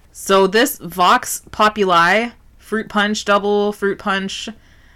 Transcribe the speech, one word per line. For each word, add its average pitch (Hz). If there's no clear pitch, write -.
So 190
this 226
Vox 180
Populi 190
Fruit -
Punch 214
Double 208
Fruit 202
Punch 190